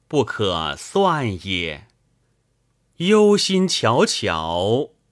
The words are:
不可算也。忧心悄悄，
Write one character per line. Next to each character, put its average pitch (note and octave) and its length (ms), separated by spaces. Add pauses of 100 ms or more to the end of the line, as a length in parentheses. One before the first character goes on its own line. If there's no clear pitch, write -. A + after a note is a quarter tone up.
不 C#3+ 160
可 E2+ 520
算 D3 720
也。 E2+ 400 (1080)
忧 G#3 400
心 F#3+ 300
悄 C3+ 380
悄， F2+ 840 (220)